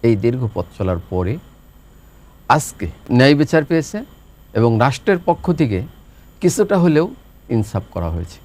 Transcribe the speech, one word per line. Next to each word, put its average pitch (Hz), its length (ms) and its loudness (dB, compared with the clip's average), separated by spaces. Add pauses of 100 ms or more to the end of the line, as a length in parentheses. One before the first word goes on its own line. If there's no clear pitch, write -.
এই 113 80 4
দীর্ঘ 120 260 -2 (120)
পথ 87 120 -6 (120)
চলার 92 220 -2 (100)
পরে 92 240 -4 (1160)
আজকে 127 380 -2 (240)
ন্যায় 135 240 6
বিচার 151 340 2
পেয়েছে 165 280 -2 (560)
এবং 113 260 2
রাষ্ট্রের 139 460 0
পক্ষ - 260 -2
থেকে 120 280 0 (600)
কিছুটা 202 360 0
হলেও 170 280 4 (440)
ইনসাফ 107 420 -2
করা 85 180 -6
হয়েছে। 85 360 -8